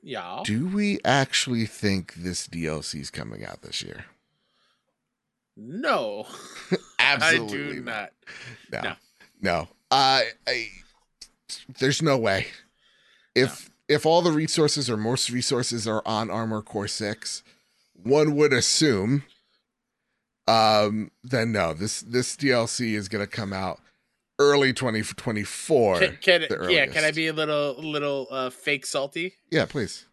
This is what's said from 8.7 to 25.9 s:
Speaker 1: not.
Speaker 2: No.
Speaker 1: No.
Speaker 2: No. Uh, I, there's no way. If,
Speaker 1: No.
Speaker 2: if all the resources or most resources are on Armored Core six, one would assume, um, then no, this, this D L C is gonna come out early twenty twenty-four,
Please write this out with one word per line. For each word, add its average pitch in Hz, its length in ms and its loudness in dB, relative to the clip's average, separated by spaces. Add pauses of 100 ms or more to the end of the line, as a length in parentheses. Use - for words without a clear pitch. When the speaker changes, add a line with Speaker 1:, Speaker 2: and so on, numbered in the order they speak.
Speaker 1:
not. - 120 -6
Speaker 2:
No. 95 60 -4
Speaker 1:
No. 82 60 -8 (460)
Speaker 2:
No. 85 260 0 (240)
Uh, 135 300 4 (260)
I, 123 200 -4 (1120)
there's 135 220 2
no 147 160 4
way. 98 300 0 (880)
If, - 340 2 (200)
Speaker 1:
No. 147 60 6
Speaker 2:
if 147 100 0
all 165 160 6
the 170 100 4
resources 151 580 2
or 110 80 0
most 113 320 0
resources 120 580 -2
are 110 180 0
on 110 260 -2
Armored 110 340 -4
Core 101 220 -4
six, - 560 -6 (500)
one 147 420 4
would 147 180 6
assume, 131 680 2 (1200)
um, 107 640 4 (120)
then 117 280 -2
no, 90 220 0
this, 98 280 -6
this 120 340 -2
D 139 160 0
L 117 160 2
C 113 280 -2
is 101 120 -4
gonna 101 200 -4
come 98 260 -8
out 95 260 -6 (600)
early 139 340 6
twenty 110 300 -2
twenty-four, 120 960 0